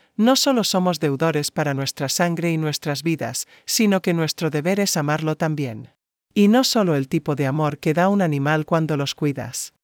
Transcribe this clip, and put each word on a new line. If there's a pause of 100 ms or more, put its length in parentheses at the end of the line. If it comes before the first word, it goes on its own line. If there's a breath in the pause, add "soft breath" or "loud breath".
(140)
no
solo
somos
deudores
para
nuestra
sangre
y
nuestras
vidas, (160 soft breath)
sino
que
nuestro
deber
es
amarlo
también. (440)
Y
no
solo
el
tipo
de
amor
que
da
un
animal
cuando
los
cuidas. (120)